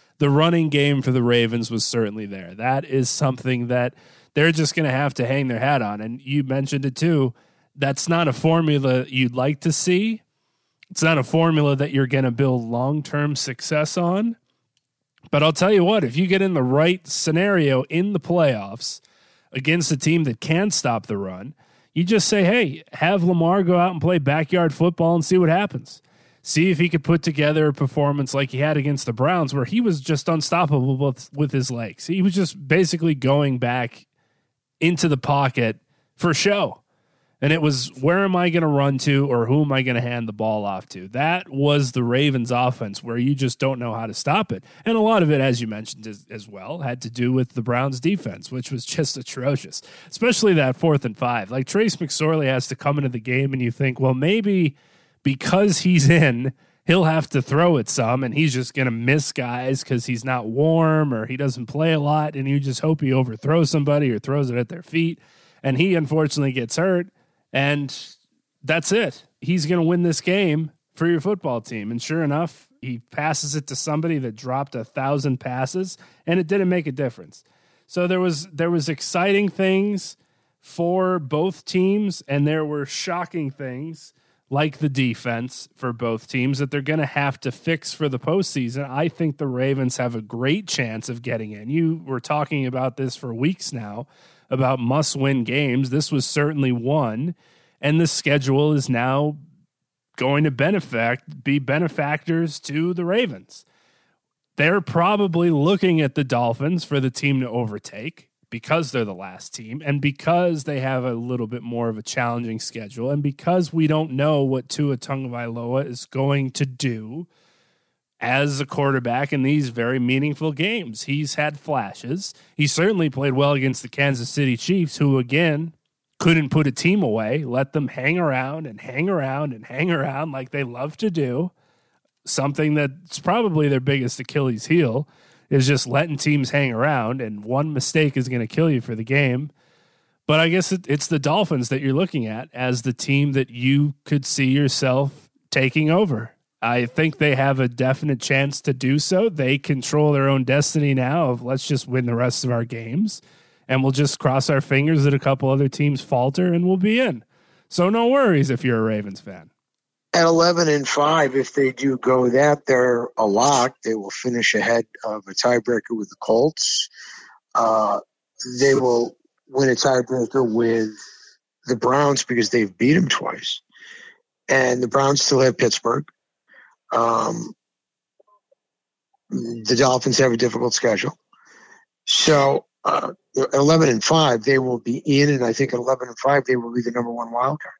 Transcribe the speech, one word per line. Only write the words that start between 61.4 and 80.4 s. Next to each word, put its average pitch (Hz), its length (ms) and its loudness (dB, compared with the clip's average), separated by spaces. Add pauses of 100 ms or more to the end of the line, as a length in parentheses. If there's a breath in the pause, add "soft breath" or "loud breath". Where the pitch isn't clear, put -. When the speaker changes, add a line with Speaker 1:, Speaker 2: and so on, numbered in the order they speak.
Speaker 1:
play 156 260 0
a 156 80 2
lot," 151 380 0
and 135 100 -4
you 139 140 2
just 135 180 -4
hope 156 220 0
he 135 100 0
overthrows 131 580 2
somebody 147 420 2
or 107 60 -2
throws 135 320 -2
it 120 80 -2
at 120 120 -2
their - 120 -12
feet. 165 380 -2 (420 soft breath)
And 135 160 0
he 180 160 4
unfortunately 151 600 0
gets 120 240 -4
hurt, 180 300 0 (460)
and 139 420 0 (680)
that's 156 280 0
it. 202 340 -2 (140)
He's 170 260 -2
gonna 175 180 2
win 175 200 2
this 165 160 0
game 165 520 0 (220)
for 160 140 -2
your 165 140 2
football 160 400 -4
team. 107 280 -10
And 117 120 -6
sure 160 220 -4
enough, 151 440 -4 (140)
he 123 180 -8 (120)
passes 151 440 -4
it 147 120 -6
to 135 100 -12
somebody 160 400 -2
that 120 180 -6
dropped 127 400 -6
a 117 80 -8
thousand 139 560 -2
passes, 131 580 -6 (280 soft breath)
and 175 120 0
it 175 100 0
didn't 196 200 0
make 180 200 0
a 139 40 -6
difference. 127 540 -8 (420)
So 180 200 -2
there 185 120 2
was, 175 280 0
there 165 240 -2
was 165 180 0
exciting 196 580 0
things 190 680 0 (420)